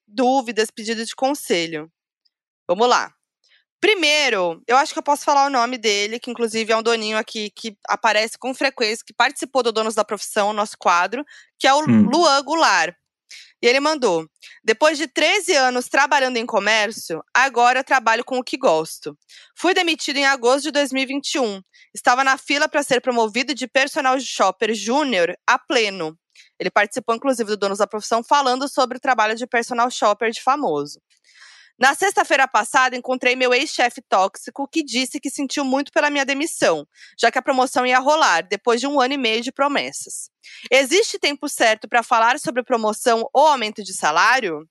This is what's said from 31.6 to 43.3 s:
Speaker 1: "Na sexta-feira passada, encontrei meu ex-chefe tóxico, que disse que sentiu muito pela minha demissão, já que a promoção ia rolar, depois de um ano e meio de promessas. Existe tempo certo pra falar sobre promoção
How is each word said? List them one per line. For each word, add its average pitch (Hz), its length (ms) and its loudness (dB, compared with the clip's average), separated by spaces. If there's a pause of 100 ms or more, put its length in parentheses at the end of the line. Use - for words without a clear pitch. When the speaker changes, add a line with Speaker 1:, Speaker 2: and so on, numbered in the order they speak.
Speaker 1:
"Na 269 160 4
sexta-feira 330 540 2
passada, 254 480 0
encontrei 247 400 -2
meu 254 160 2
ex-chefe 254 560 -2
tóxico, 233 580 -2
que 320 160 -4
disse 254 380 -4
que - 80 -8
sentiu 285 340 -4
muito 277 300 -2
pela 294 160 2
minha 285 160 0
demissão, 262 600 -2 (340)
já 226 100 4
que 262 80 -2
a 254 40 -2
promoção 254 420 0
ia 254 140 2
rolar, 262 500 4
depois 233 320 -2
de 254 60 -4
um 285 120 0
ano 254 140 2
e 285 60 -4
meio 233 240 -2
de 254 100 -8
promessas. - 800 -4 (400)
Existe 285 480 2
tempo 294 320 -4
certo 220 360 0
pra 233 160 0
falar 233 360 2
sobre 254 240 -4
promoção 226 680 0